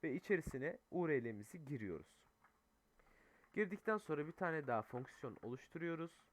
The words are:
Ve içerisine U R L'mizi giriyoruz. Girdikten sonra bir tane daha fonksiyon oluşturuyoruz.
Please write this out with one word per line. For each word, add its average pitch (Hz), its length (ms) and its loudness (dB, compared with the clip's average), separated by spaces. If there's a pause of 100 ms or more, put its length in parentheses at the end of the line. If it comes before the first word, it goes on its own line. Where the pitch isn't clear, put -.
Ve 156 100 2
içerisine 170 640 2 (140)
U 170 180 2
R 135 140 6
L'mizi 117 420 -6
giriyoruz. 107 420 -4 (1500)
Girdikten 208 440 2
sonra 151 300 0
bir 170 40 -8
tane 160 360 0
daha 117 140 4
fonksiyon 123 600 -6
oluşturuyoruz. 160 680 -4 (220)